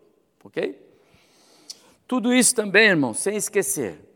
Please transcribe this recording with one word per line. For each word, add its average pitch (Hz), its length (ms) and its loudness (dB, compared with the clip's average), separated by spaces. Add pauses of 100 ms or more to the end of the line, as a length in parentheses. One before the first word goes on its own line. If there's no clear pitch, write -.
(420)
ok? - 400 -8 (1200)
Tudo 247 280 0
isso 254 200 2
também, 208 360 4
irmão, 135 240 2
sem 196 200 -4
esquecer, 156 640 -4 (180)